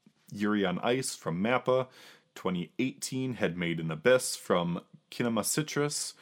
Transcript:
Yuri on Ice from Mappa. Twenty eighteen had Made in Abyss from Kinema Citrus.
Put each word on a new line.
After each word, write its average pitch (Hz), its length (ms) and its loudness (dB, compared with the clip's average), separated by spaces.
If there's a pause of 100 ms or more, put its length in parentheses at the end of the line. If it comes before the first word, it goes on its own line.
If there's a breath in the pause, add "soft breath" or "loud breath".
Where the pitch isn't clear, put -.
(320)
Yuri 104 320 2
on 90 140 0
Ice 131 380 0
from 85 260 -4
Mappa. 127 460 2 (460 loud breath)
Twenty 90 440 -2
eighteen 131 560 -4
had 92 220 -2
Made 85 240 -2
in 82 100 -4
Abyss 123 460 4
from 87 440 0 (300)
Kinema 117 340 0
Citrus. - 760 -2